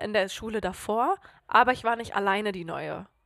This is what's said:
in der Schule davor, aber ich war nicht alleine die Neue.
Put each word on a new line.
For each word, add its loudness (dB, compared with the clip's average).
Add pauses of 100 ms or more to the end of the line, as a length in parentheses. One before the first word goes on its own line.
in -4
der 2
Schule -6
davor, 0 (300)
aber 6
ich -8
war 2
nicht -8
alleine 0
die -10
Neue. -8 (200)